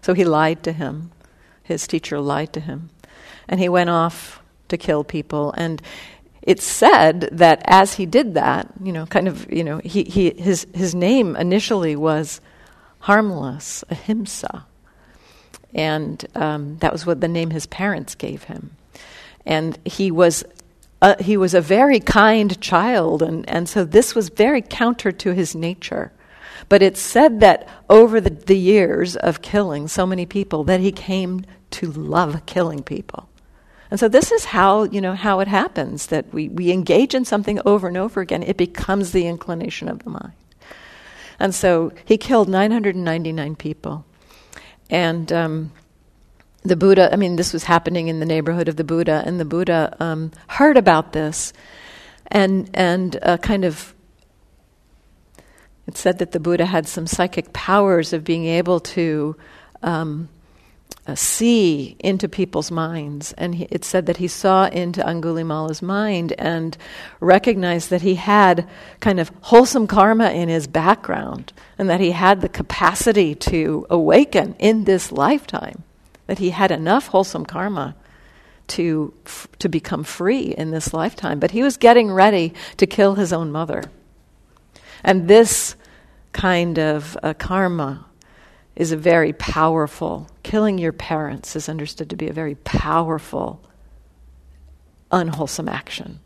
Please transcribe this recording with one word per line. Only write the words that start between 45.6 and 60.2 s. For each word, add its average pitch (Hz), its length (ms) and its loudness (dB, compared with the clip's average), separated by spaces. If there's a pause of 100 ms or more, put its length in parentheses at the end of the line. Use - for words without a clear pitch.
the 180 120 2
Buddha, 190 380 6
I - 20 0
mean, 185 200 0
this 175 180 -4
was 160 120 -6
happening 170 420 0
in 160 120 -4
the 156 60 -2
neighborhood 165 420 -2
of 156 80 -2
the 160 80 -4
Buddha, 165 400 0
and 175 160 -4
the 160 60 -4
Buddha, 165 540 -2
um, 160 320 -6 (160)
heard 285 300 4
about 170 360 4
this 156 400 -4 (760)
and, 190 460 0
and, 180 480 0
uh, - 160 0
kind 208 280 -2
of, - 280 -6 (1900)
it - 80 -14
said 180 220 0
that 170 140 -4
the 175 80 -2
Buddha 170 260 0
had 170 220 -2
some 165 180 -8
psychic 180 480 -4
powers 190 600 0
of 156 100 -4
being 165 220 -2
able 175 340 0
to, 156 560 -4 (480)
um, 160 460 -6 (800)